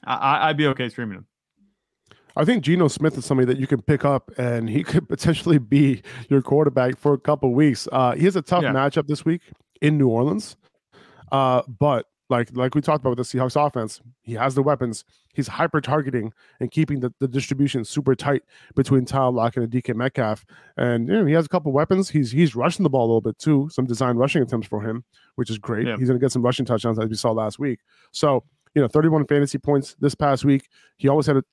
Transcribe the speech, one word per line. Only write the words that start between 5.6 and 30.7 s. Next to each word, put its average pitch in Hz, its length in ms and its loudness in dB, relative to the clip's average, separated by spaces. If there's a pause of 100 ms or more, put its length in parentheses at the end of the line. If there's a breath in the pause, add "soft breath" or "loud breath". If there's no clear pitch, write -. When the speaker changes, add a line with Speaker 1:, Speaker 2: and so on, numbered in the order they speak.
Speaker 2:
your 139 120 4
quarterback 131 560 2
for 147 160 2
a 135 60 0
couple 139 340 0
weeks. 139 380 2
Uh, 127 220 2
he 147 120 0
has 190 100 2
a 185 60 -2
tough 175 220 0
Speaker 1:
Yeah. 127 100 0
Speaker 2:
matchup 143 340 0
this 147 160 -4
week 165 180 -2 (400)
in 151 160 2
New 135 120 4
Orleans, 143 480 -2 (760 soft breath)
uh, 131 360 2
but 131 400 0 (220)
like, 120 280 0
like 127 160 -2
we 151 80 0
talked 151 240 0
about 123 120 0
with 123 120 -6
the - 80 -6
Seahawks 127 180 0
offense, 139 460 -2 (220)
he 113 100 -10
has 127 220 -2
the 139 80 2
weapons. 127 420 -2 (300)
He's 139 120 -4
hyper 160 320 -2
targeting 131 540 -4 (260 soft breath)
and 123 120 -4
keeping 147 280 0
the, 123 200 -4
the 135 80 -2
distribution 131 580 -2
super 135 300 0
tight 139 260 -2 (340 soft breath)
between 131 300 2
Tyler 131 260 0
Lockett 117 300 0
and 117 100 -4
D 123 100 0
K - 120 -4
Metcalf. 113 500 -2 (320 soft breath)
And, 120 320 0
you 170 60 0
know, 208 120 2
he 147 80 2
has 160 120 2
a 139 40 -16
couple 156 220 -2
weapons. 185 380 2
He's, 135 220 0
he's 135 240 2
rushing 143 260 0
the 170 80 2
ball 131 160 2
a 113 40 2
little 113 120 4
bit 107 160 -6
too. 147 340 0
Some 131 140 -2
design 123 320 -2
rushing 143 240 2
attempts 117 260 -4
for 107 140 -6
him, 113 220 -8 (320 soft breath)
which 117 160 -6
is 107 80 -8
great. 113 260 -4
Speaker 1:
Yeah. 117 120 -6
Speaker 2:
He's 127 100 -2
gonna 127 120 -2
get 131 120 0
some 127 100 -4
rushing 127 240 -2
touchdowns, 113 320 -2
as 110 100 -2
we 110 80 -6
saw 113 160 -2
last 110 280 -4
week. 135 220 -6 (300 soft breath)
So, 139 320 0 (300)
you 151 80 2
know, 127 60 2
thirty-one 156 400 2
fantasy 143 320 0
points 143 400 -2
this 143 160 0
past 139 280 0
week. 139 240 2 (300 soft breath)